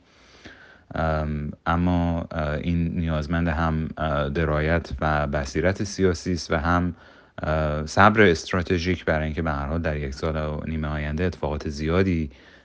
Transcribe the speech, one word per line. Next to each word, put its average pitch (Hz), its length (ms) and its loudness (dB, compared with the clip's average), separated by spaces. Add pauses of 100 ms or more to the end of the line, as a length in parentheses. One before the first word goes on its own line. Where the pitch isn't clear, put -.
(960)
ام، 78 560 -2 (140)
اما، 85 680 2
اه، 76 220 -2
این 85 340 0
نیازمند 82 600 0
هم، 80 500 0
اه، 73 320 0
درایت 78 600 0 (120)
و 76 260 0
بصیرت 78 560 0
سیاسی 92 500 0
است - 180 -6
و 85 40 2
هم، 85 400 0 (480)
اه، 78 420 0
صبر 104 360 4
استراتژیک، 87 840 2
برای 78 200 0
اینکه 78 160 -4
به 82 100 0
هر 71 140 -4
حال 80 160 -2
در 78 160 -2
یک 69 160 -6
سال 78 240 -4
و 76 300 -4
نیم 78 180 -4
آینده 76 380 -4
اتفاقات 76 460 -4
زیادی، 80 600 0 (340)